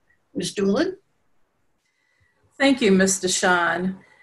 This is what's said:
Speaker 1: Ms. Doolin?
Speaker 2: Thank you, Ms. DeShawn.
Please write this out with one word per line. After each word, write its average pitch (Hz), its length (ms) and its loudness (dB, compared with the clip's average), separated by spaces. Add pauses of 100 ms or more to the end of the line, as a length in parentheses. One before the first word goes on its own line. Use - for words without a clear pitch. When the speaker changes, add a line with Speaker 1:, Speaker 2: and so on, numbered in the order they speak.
(340)
Speaker 1:
Ms. 175 180 -8
Doolin? 233 460 -2 (1600)
Speaker 2:
Thank 269 220 2
you, 214 120 4
Ms. 190 280 2
DeShawn. 180 760 -2 (260)